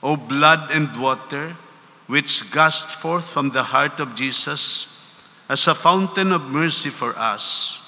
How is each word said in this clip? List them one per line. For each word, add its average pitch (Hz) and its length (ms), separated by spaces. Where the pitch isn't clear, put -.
O 147 140
blood 147 560
and 151 240
water, 139 580
which - 440
gushed 156 380
forth 165 420
from 139 200
the 123 140
heart 143 360
of 127 140
Jesus 135 760
as 135 160
a 160 80
fountain 190 580
of 147 160
mercy 151 400
for 120 300
us - 680